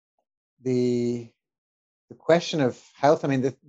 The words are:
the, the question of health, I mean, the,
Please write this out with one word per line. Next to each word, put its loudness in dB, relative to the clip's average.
the, -2
the -20
question 0
of -2
health, 2
I -2
mean, 0
the, -2